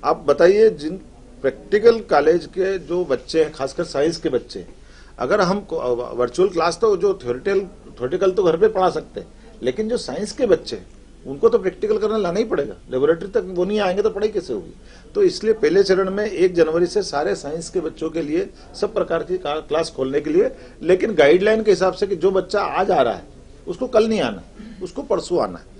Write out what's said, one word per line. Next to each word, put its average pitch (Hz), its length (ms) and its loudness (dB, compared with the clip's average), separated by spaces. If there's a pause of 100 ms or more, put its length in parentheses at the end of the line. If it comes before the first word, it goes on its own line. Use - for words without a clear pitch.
आप 156 220 0
बताइए, 190 440 6
जिन 156 300 -8 (420)
प्रैक्टिकल 214 580 2
कॉलेज 160 460 2
के 190 320 -4
जो 170 260 -4
बच्चे 151 400 0
हैं, 151 80 -6
खासकर - 320 -6
साइंस 147 320 -2
के - 120 -6
बच्चे, 117 380 -6 (520)
अगर 151 220 0
हम 190 200 0
को, 165 160 -10 (180)
वर्चुअल 120 540 -2
क्लास 165 320 -2
तो 208 160 2
जो 190 180 0
थ्योरेटिकल, 151 460 -4
थ्योरेटिकल 180 720 -4
तो 185 120 0
घर 165 140 4
पे 208 120 4
पढ़ा 185 220 2
सकते 139 300 -10
हैं, 87 60 -16 (360)
लेकिन 131 260 -2
जो 233 80 -2
साइंस 196 360 -6
के 262 140 -2
बच्चे 165 300 2
हैं, 90 100 -16 (400)
उनको 143 220 0
तो 233 100 4
प्रैक्टिकल 196 400 -2
करना 214 180 -2
लाना 180 220 -2
ही 240 60 0
पड़ेगा, 143 300 -4 (160)
लेबोरेटरी 160 380 0
तक 202 180 0
वो 180 180 -2
नहीं 208 160 0
आएंगे 190 220 0
तो 214 80 2
पढ़ाई 214 180 -2
कैसे 196 240 -4
होगी? 95 220 -8 (400)
तो 208 80 2
इसलिए 147 300 2
पहले 156 300 2
चरण 185 280 2
में 208 160 -4
एक 185 280 0
जनवरी 165 320 2
से 196 160 -2
सारे 165 320 -2
साइंस 160 360 -8
के 185 100 -2
बच्चों 156 300 -6
के 160 120 -4
लिए 156 280 -4 (300)
सब 202 140 -4
प्रकार 170 280 -2
की 180 160 -4
का-, 151 300 -6
क्लास 160 280 -2
खोलने 135 240 -2
के 151 100 -6
लिए, 214 200 2 (320)
लेकिन 185 320 2
गाइडलाइन 185 480 6
के 214 80 2
हिसाब 185 220 4
से - 140 -2
कि 196 100 -2
जो 180 140 2
बच्चा 190 300 0
आज 185 300 0
आ 147 120 4
रहा 113 120 2
है, 90 100 -12 (440)
उसको 180 180 -6
कल 226 220 2
नहीं 220 120 0
आना, 107 220 -4 (400)
उसको 180 200 -10
परसों 170 400 -2
आना 90 160 -6
है। - 60 -20 (160)